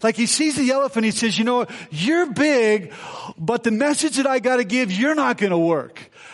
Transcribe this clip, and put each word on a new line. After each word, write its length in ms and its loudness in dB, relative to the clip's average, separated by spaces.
Like 120 2
he 120 0
sees 300 0
the 120 2
elephant, 360 0
he 60 2
says, 280 -2
"You 60 2
know 140 2
what? 120 -4
You're 380 0
big, 680 2
but 280 -2
the 80 2
message 460 0
that 100 2
I 100 2
gotta 260 0
give, 280 0
you're 240 0
not 240 0
gonna 180 2
work." 540 -2